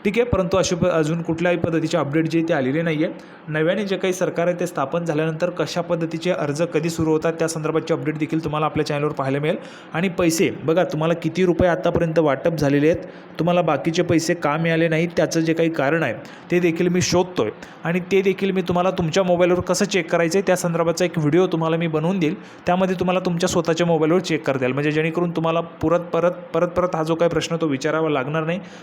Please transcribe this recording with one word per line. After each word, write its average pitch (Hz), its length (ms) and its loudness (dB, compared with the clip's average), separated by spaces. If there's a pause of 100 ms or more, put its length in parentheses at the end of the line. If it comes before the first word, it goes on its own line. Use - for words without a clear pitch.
ठीक 208 100 0
आहे, 240 80 4
परंतु 190 340 2
अशी 180 180 2
प-, 175 100 0
अजून 160 360 2
कुठल्याही 170 360 0
पद्धतीची 165 400 -2
अपडेट 156 300 0
जी 165 100 -2
आहे 165 100 0
ती 170 60 0
आलेली 139 280 -2
नाही 160 220 -2
आहे. 196 100 -4 (340)
नव्याने 165 380 0
जे 190 120 -2
काही 185 160 -2
सरकार 175 340 -2
आहे 175 120 -2
ते 175 80 -2
स्थापन 170 380 -4
झाल्यानंतर 160 440 -2
कशा 170 320 -4
पद्धतीचे 170 500 -2
अर्ज 147 300 -2
कधी 165 280 -2
सुरू 160 220 0
होतात 160 220 0
त्या 165 140 -2
संदर्भातची 156 460 -2
अपडेट 151 240 -4
देखील 156 260 -2
तुम्हाला 151 220 -2
आपल्या 147 200 0
चॅनलवर 147 260 -2
पाहायला 139 280 -2
मिळेल. 156 180 0 (360)
आणि 180 160 0
पैसे 165 400 2
बघा 156 340 2
तुम्हाला 160 300 0
किती 165 320 0
रुपये 175 240 4
आतापर्यंत 165 500 2
वाटप 151 380 2
झालेले 143 320 4
आहेत, 175 100 2 (400)
तुम्हाला 175 220 2
बाकीचे 165 400 0
पैसे 170 320 2
का 156 240 0
मिळाले 165 300 2
नाहीत 165 300 2
त्याचं 165 220 2
जे 165 140 2
काही 165 240 2
कारण 151 260 2
आहे 120 100 -2 (380)
ते 180 80 4
देखील 175 280 2
मी 175 140 2
शोधतोय 175 480 0 (340)
आणि 170 160 -2
ते 190 220 2
देखील 190 300 0
मी 185 100 0
तुम्हाला 180 300 0
तुमच्या 180 320 0
मोबाईलवर 180 360 4
कसं 180 260 0
चेक 175 260 -2
करायचं 170 280 2
आहे 190 80 -2
त्या 185 80 4
संदर्भाचा 170 500 0
एक 170 120 -2
व्हिडिओ 165 300 4
तुम्हाला 165 300 0
मी 170 100 0
बनवून 160 320 0
देईल. 170 200 0 (260)
त्यामध्ये 185 340 2
तुम्हाला 180 200 2
तुमच्या 180 300 0
स्वतःच्या 170 380 2
मोबाईलवर 160 320 4
चेक 165 280 -2
करता 135 140 0
येईल, 127 120 0
म्हणजे 147 180 0
जेणेकरून 165 400 0
तुम्हाला 165 300 0
परत, 165 380 0
परत, 175 320 0
परत, 175 360 -2
परत 175 280 -2
हा 160 80 0
जो 160 120 0
काही 170 140 2
प्रश्न 156 320 -2
तो 165 60 0
विचारावा 151 420 0
लागणार 147 340 -2
नाही 170 160 -4 (240)